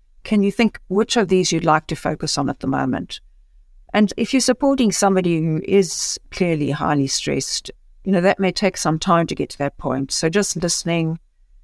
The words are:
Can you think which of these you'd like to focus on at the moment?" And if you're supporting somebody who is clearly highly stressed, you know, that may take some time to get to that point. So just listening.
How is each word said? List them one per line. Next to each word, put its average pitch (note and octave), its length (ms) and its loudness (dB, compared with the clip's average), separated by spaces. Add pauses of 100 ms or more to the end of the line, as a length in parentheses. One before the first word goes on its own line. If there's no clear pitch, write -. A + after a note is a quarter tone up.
(240)
Can G#3 180 2
you G3 80 2
think A3 380 0
which G3+ 280 0
of G#3 120 2
these F3+ 240 2
you'd E3 120 0
like D#3 220 2
to D#3+ 100 -6
focus D#3+ 400 -4
on C#3+ 140 -2
at - 100 -8
the - 60 -8
moment?" C3+ 540 -2 (760)
And G#3 220 4
if A#3 180 -2
you're C4 60 4
supporting B3+ 500 0
somebody F3+ 480 2
who D#3+ 260 0
is - 540 0 (140)
clearly D#3+ 380 0
highly D3 360 0
stressed, - 640 -4 (340)
you F#3+ 80 0
know, F#3 80 4
that F#3+ 200 2
may G3 100 2
take F#3+ 260 -2
some D#3+ 220 0
time E3+ 300 2
to - 60 -6
get C#3+ 160 -4
to - 80 -18
that C#3+ 200 -4
point. C3+ 340 -4
So - 160 0
just F#3+ 280 0
listening. E3 640 -2 (460)